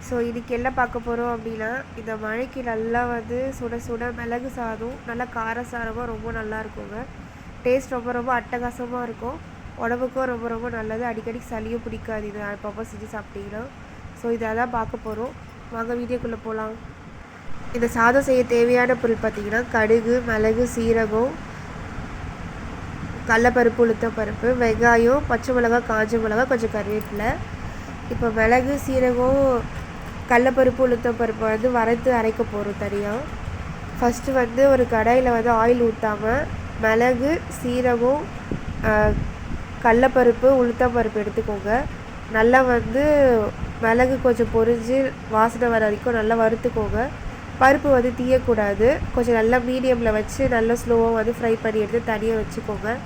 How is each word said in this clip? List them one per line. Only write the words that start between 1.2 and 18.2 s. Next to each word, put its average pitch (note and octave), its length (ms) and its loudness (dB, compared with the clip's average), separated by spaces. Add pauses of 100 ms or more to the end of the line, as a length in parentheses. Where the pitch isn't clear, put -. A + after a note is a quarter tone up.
அப்படின்னா, A3 340 -6 (300)
இந்த A3 240 -8
மழைக்கு B3 400 -6
நல்லா A#3 420 -2
வந்து A#3+ 540 -4
சுட A#3 180 -6 (100)
சுட A#3+ 300 -6
மிளகு A#3+ 380 -6
சாதம், A#3 420 -8 (100)
நல்லா A#3+ 180 -6 (100)
கார A3+ 260 -4 (100)
சாரமா A#3 420 -8
ரொம்ப A3 260 -8
நல்லா A3 240 -6
இருக்குங்க. G#3 340 -12 (680)
டேஸ்ட் C4 300 0
ரொம்ப A#3+ 160 -6
ரொம்ப A#3+ 280 -2
அட்டகாசமா A#3+ 680 -6
இருக்கும். A#3 300 -8 (400)
உடம்புக்கும் B3+ 560 -2
ரொம்ப A#3 220 -6
ரொம்ப A#3 140 -6
நல்லது. A3 420 -6
அடிக்கடி A3+ 300 -8 (100)
சளியும் A3+ 340 -6
பிடிக்காது A3 420 -8
இது G#3 120 -10 (100)
அப்பப்போ G#3 420 -10
செஞ்சு G#3+ 240 -14
சாப்பிட்டீங்கன்னா. G3+ 480 -10 (580)
So, A#3 100 -2
இதை A3+ 240 -2
தான் A#3+ 240 -2
பார்க்க A3 280 -6
போறோம். A3 240 -8 (400)
வாங்க A3+ 300 -6
வீடியோக்குள்ள A#3+ 420 -6
போலாம். A3 320 -6 (1000)
இந்த A#3 140 0
சாதம் A#3+ 420 4